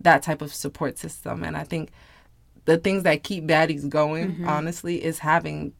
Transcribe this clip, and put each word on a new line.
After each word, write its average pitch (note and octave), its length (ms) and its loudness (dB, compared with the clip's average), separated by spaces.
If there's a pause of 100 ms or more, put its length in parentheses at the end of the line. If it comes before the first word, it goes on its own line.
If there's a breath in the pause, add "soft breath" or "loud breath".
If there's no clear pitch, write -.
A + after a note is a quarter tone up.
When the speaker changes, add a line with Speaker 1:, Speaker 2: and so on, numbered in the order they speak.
Speaker 1:
that E3+ 220 8
type D#3 180 -4
of D3 120 -10
support - 440 -6
system. E3+ 460 -10
And D#3 140 -6
I D3+ 60 -6
think D#3+ 260 -6 (760 soft breath)
the E3 120 6
things F#3+ 260 0
that D#3 200 4
keep F3 220 -6
baddies D#3 420 2
going, D#3 460 0
Speaker 2:
Mm-hmm. E3+ 160 -6
Speaker 1:
honestly, E3 540 -4
is E3 160 -4
having D3+ 600 0